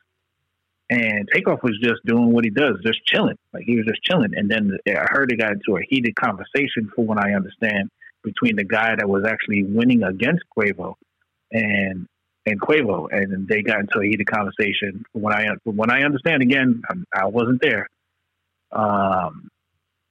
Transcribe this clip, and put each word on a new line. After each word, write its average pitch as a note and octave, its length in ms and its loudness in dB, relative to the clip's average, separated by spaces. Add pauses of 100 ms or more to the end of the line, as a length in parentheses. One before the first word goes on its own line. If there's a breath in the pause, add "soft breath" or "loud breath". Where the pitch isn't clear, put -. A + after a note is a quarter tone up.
(880)
and G#2+ 460 0
Takeoff F3+ 300 0
was A2 180 0
just A#2 240 0
doing A#2 260 4
what A#2 120 4
he A2 60 0
does, B2+ 240 2 (120)
just A2 200 -2
chilling. - 300 2 (160)
Like, - 120 -12
he A#2+ 120 0
was A2 100 0
just G#2+ 180 -2
chilling. E3+ 320 2
And G2+ 120 0
then G#2 380 0
I F#2 220 0
heard C#3 240 0
it A2+ 80 0
got A2 120 0
into G2+ 240 -2
a E2 120 -4
heated A#2 260 0
conversation, A2+ 800 -2
from A#2 120 0
what G#2+ 120 0
I G2+ 160 2
understand, G2 560 -2 (320 loud breath)
between A2 320 0
the G2+ 100 0
guy A2 300 2
that G#2 140 0
was G2 180 2
actually G#2 380 0
winning A#2 400 4
against A#2 400 0 (120)
Quavo F#2+ 380 -2 (560)
and, G2+ 560 -2 (380)
and G#2+ 160 -2
Quavo. G2+ 500 2
And F#2+ 380 -2
they G#2+ 140 0
got G#2+ 180 0
into G#2 180 -2
a G2+ 60 0
heated G#2 260 0
conversation. G2+ 840 -2
From A2 100 -6
what G#2+ 120 0
I, G#2+ 120 0 (180)
from G#2+ 120 -4
what A2 140 2
I C3+ 140 2
understand, D3 380 0
again, B2+ 460 2
I, F#2+ 340 -4
I G2 40 0
wasn't A#2+ 360 0
there. A2+ 260 0 (840)
Um, G2 800 0 (640)